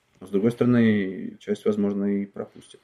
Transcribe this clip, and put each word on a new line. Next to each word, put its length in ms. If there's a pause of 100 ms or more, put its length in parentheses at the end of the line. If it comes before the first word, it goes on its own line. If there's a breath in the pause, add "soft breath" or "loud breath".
(200)
но, 80
с 40
другой 200
стороны, 880
часть, 260
возможно, 400
и 200
пропустит. 580